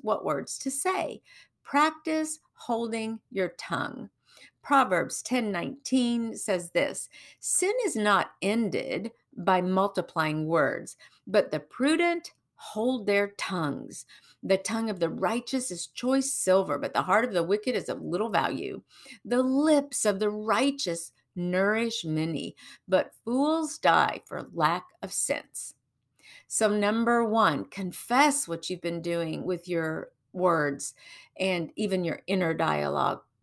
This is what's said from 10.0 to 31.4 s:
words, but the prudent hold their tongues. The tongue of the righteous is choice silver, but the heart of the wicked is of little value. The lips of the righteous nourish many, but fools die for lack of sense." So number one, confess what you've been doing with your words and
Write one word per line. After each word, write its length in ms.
words, 480
but 240
the 80
prudent 720
hold 520
their 260
tongues. 720
The 160
tongue 320
of 120
the 100
righteous 600
is 160
choice 440
silver, 460
but 160
the 80
heart 220
of 80
the 100
wicked 320
is 140
of 120
little 280
value. 540
The 180
lips 640
of 160
the 100
righteous 800
nourish 720
many, 500
but 380
fools 540
die 480
for 260
lack 340
of 100
sense." 640
So 220
number 560
one, 400
confess 840
what 240
you've 100
been 220
doing 400
with 240
your 460
words 600
and 380